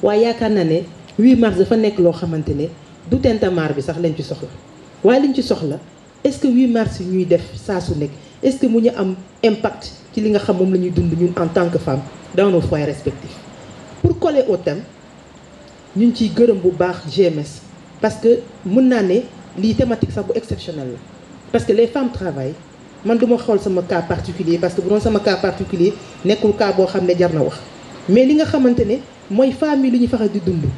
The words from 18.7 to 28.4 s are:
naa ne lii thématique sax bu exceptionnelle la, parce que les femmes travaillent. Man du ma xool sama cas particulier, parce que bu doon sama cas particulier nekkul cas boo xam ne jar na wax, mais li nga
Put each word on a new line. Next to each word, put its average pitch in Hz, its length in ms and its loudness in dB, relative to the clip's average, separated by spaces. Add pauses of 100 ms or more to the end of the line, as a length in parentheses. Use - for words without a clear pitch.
naa 254 220 4
ne 190 180 2 (380)
lii 214 160 0
thématique 240 360 -2
sax 202 160 -6
bu - 80 -16
exceptionnelle 160 580 -8
la, 117 40 -14 (540)
parce 233 140 -2
que 214 80 2
les 226 140 4
femmes 254 240 -4
travaillent. 143 420 -8 (500)
Man 226 140 0
du 240 80 2
ma 233 120 2
xool 214 220 0
sama 185 220 -2
cas 175 200 -2
particulier, 170 580 -2
parce 175 160 0
que 196 60 -2
bu 175 80 -2
doon 208 100 4
sama 214 200 2
cas 196 180 2
particulier 185 560 0 (300)
nekkul 208 320 2
cas 202 160 0
boo 190 140 2
xam 180 200 -2
ne 180 120 2
jar 170 160 2
na 156 80 0
wax, - 160 -2 (520)
mais 240 160 6
li 294 100 4
nga 302 100 2